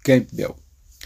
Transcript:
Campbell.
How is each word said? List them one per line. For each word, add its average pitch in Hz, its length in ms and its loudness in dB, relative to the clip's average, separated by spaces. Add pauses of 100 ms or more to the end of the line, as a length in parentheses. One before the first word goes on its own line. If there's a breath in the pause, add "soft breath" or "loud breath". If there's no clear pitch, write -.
Campbell. - 540 0 (520 loud breath)